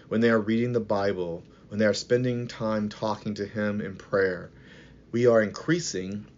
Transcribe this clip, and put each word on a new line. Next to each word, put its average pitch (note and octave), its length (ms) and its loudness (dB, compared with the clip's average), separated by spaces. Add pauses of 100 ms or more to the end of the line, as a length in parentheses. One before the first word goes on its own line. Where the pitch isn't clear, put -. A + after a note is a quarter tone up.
when A2 100 0
they A#2 100 6
are A2+ 100 6
reading A2+ 340 0
the A#2 80 2
Bible, G2 640 -2 (260)
when G#2 100 -4
they A2 60 4
are G#2 80 4
spending B2 540 0
time A2 420 -4
talking G#2+ 460 -6
to G2+ 100 -6
him G#2 340 -4
in G2 160 -8
prayer, F#2 560 -2 (600)
we A#2+ 140 2
are A#2 160 8
increasing G#2 840 -2 (120)